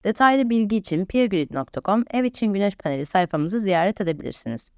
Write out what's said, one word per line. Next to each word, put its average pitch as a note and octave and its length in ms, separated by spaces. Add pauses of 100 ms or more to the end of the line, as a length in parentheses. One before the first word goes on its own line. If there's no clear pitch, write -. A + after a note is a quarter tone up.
Detaylı C4 460
bilgi A3+ 260
için F3+ 280
peergrid F#3+ 500
nokta - 300
com A3+ 260
ev B3+ 140
için B3 220
güneş G3+ 300
paneli C#3+ 300
sayfamızı F3 540
ziyaret F3+ 400
edebilirsiniz. B2 760